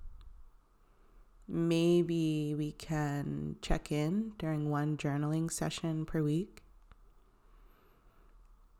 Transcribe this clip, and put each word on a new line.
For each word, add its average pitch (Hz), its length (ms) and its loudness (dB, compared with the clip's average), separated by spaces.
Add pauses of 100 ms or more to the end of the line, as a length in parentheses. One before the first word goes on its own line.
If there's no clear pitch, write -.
(1500)
Maybe 165 1040 4
we 151 200 -2
can 147 880 -2
check - 300 0
in 185 460 0
during 151 320 -2
one 147 280 0
journaling 151 520 0
session 160 560 -2
per 160 160 0
week. 156 420 -2 (2250)